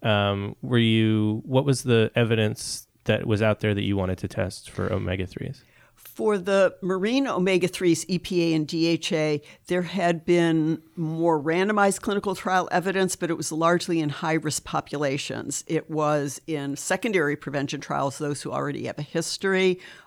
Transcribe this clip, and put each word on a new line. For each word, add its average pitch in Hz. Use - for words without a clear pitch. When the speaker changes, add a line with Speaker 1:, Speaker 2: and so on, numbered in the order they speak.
Speaker 1:
um, 101
were 127
you, 110
what 131
was 135
the 113
evidence 110
that 107
was 107
out 107
there 107
that 101
you 101
wanted 92
to 98
test -
for 95
omega-threes? 95
Speaker 2:
For 214
the 190
marine 202
omega-threes, 180
E 180
P 170
A 160
and 156
D 165
H 165
A, 151
there 180
had 175
been 165
more 160
randomized 196
clinical 202
trial 185
evidence, 185
but 170
it 170
was 156
largely 165
in 147
high-risk 156
populations. 143
It 160
was 151
in 143
secondary 180
prevention 139
trials, 139
those 143
who -
already 139
have -
a -
history 185